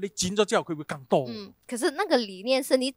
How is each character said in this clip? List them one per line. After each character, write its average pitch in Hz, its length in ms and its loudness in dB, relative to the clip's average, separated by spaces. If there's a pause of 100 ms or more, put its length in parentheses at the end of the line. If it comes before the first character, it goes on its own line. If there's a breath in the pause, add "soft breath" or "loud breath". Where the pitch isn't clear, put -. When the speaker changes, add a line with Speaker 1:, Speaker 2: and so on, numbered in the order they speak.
Speaker 1:
你 196 80 -6
剪 185 260 -2
咗 208 80 4
之 202 140 2
後 151 60 2
佢 165 120 -6
會 147 100 -10
更 143 200 -10
多。 151 240 4
Speaker 2:
嗯， 107 240 -12 (140)
可 247 100 -6
是 285 140 2
那 339 160 -4
個 311 100 4
理 196 240 -4
念 262 220 2
是 262 140 2
你 262 200 0